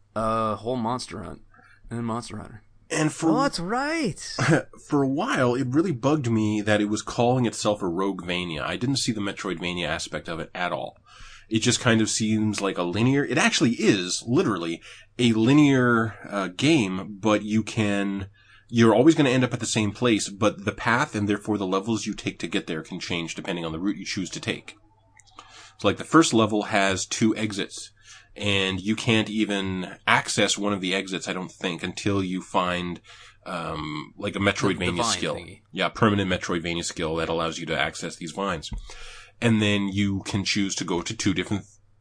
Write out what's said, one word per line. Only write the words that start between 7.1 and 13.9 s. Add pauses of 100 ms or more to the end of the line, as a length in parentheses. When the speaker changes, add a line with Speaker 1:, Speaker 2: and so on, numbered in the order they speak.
Speaker 2:
itself
a
Roguevania.
I
didn't
see
the
Metroidvania
aspect
of
it
at
all. (500)
It
just
kind
of
seems
like
a
linear,
it
actually
is,